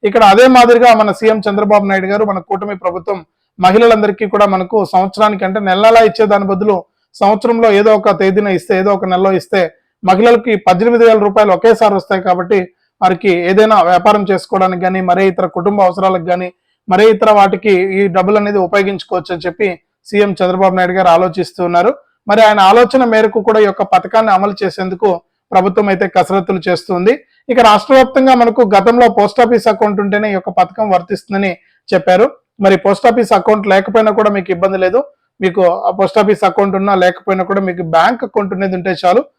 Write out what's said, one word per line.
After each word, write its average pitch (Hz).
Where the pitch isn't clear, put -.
ఇక్కడ 214
అదే 208
మాదిరిగా 240
మన 214
సీఎం 220
చంద్రబాబు 202
నాయుడు 190
గారు, 208
మన 196
కూటమి 196
ప్రభుత్వం 180
మహిళలందరికీ 208
కూడా 208
మనకు 190
సంవత్సరానికి 196
అంటే 190
నెల 196
నెలా 226
ఇచ్చే 226
దాని 202
బదులు 196
సంవత్సరంలో 226
ఏదో 208
ఒక 208
తేదీన 196
ఇస్తే, 185
ఏదో 202
ఒక 196
నెలలో 185
ఇస్తే 196
మహిళలకి 226
పద్దెనిమిది 226
వేల 220
రూపాయలు 208
ఒకేసారి 220
వస్తాయి. 190
కాబట్టి 180
వారికి 185
ఏదైనా 214
వ్యాపారం 185
చేసుకోవడానికి 185
కానీ, 190
మరే 180
ఇతర 185
కుటుంబ 202
అవసరాలకు 185
కానీ, 180
మరే 196
ఇతర 214
వాటికి 196
ఈ 196
డబ్బులు 190
అనేది 208
ఉపయోగించుకోవచ్చు 190
అని 165
చెప్పి 180
సీఎం 202
చంద్రబాబు 185
నాయుడు 180
గారు 180
ఆలోచిస్తూ 185
ఉన్నారు. 175
మరి 214
ఆయన 214
ఆలోచన 233
మేరకు 220
కూడా 220
ఈ 214
యొక్క 196
పథకాన్ని 208
అమలు 196
చేసేందుకు 185
ప్రభుత్వం 196
అయితే 190
కసరత్తులు 185
చేస్తుంది. 180
ఇక 254
రాష్ట్ర 214
వ్యాప్తంగా 262
మనకు 233
గతంలో 233
పోస్ట్ 208
ఆఫీస్ 233
అకౌంట్ 208
ఉంటేనే 208
ఈ 196
యొక్క 185
పథకం 185
వర్తిస్తుందని 190
చెప్పారు. 185
మరి 196
పోస్ట్ 196
ఆఫీస్ 233
అకౌంట్ 208
లేకపోయినా 202
కూడా 214
మీకు 196
ఇబ్బంది 190
లేదు. 185
మీకు 190
ఆ 190
పోస్ట్ 190
ఆఫీస్ 202
అకౌంట్ 196
ఉన్నా 202
లేకపోయినా 185
కూడా 196
మీకు 180
బ్యాంక్ 208
అకౌంట్ 202
అనేది 190
ఉంటే 180
చాలు. 185